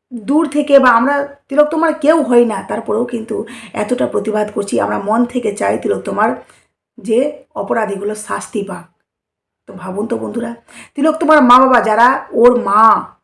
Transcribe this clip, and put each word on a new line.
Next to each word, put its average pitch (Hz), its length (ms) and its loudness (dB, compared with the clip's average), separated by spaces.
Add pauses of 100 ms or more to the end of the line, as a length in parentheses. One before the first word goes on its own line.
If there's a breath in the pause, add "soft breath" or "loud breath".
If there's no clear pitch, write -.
(140)
দূর 254 340 0
থেকে 285 320 2
বা 254 100 4
আমরা 247 260 2 (320)
তিলক 294 200 2
তোমার 320 260 0
কেউ 311 300 2
হই 240 220 4
না, - 180 -4
তারপরেও 220 420 -4
কিন্তু 220 400 -6 (280 loud breath)
এতটা 240 340 -2
প্রতিবাদ 208 480 -2
করছি। 202 240 -2
আমরা 208 200 -2
মন 214 260 0
থেকে 240 300 -4
চাই 202 220 -2
তিলক 190 240 -4
তোমার 202 280 -2 (680 soft breath)
যে 240 460 -2 (120)
অপরাধীগুলো 202 600 -4
শাস্তি - 480 -8
পাক। - 220 -12 (840)
তো 202 60 -16
ভাবুন 190 340 -8
তো 226 100 -4
বন্ধুরা, 226 380 -8 (400 loud breath)
তিলক 311 200 0
তোমার 302 280 4
মা 247 160 8
বাবা 254 220 4
যারা, 247 500 2
ওর 240 300 4
মা, 202 220 2 (400)